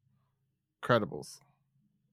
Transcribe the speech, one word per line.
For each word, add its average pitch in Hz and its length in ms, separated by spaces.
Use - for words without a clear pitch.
Incredibles. - 560